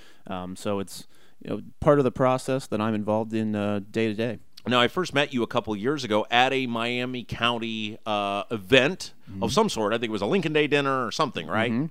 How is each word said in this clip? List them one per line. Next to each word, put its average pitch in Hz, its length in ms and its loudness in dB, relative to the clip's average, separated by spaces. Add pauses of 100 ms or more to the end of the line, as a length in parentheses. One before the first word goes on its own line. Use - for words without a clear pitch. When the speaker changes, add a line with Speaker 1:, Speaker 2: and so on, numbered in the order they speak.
(260)
Speaker 1:
Um, 92 300 -8
so 101 220 -2
it's, - 280 -10 (380)
you - 60 -8
know, 107 100 -4 (200)
part 147 180 6
of 139 60 6
the 123 80 2
process 131 560 0
that 107 120 -2
I'm 110 140 0
involved 107 400 0
in, 110 200 0
uh, 104 260 0 (100)
day 113 180 0
to 107 60 -2
day. 107 240 -4 (280)
Speaker 2:
Now, 123 120 4
I 120 100 6
first 160 260 -4
met 143 180 0
you 117 100 0
a 110 40 2
couple 110 280 -2
years 127 300 -2
ago 104 260 2
at 123 220 6
a 135 140 0
Miami 123 580 -4
County, 113 800 -2
uh, 101 440 -2
event 123 600 4 (180)
Speaker 1:
Mm-hmm. 98 140 -6
Speaker 2:
of 107 80 0
some 214 160 4
sort. 107 240 0
I 117 60 2
think 120 80 -4
it 107 40 -4
was 104 120 -2
a 98 40 0
Lincoln 160 260 0
Day 151 140 4
dinner 139 400 2
or 101 60 -6
something, 101 340 -2
right? 110 240 0
Speaker 1:
Mm-hmm. 123 200 0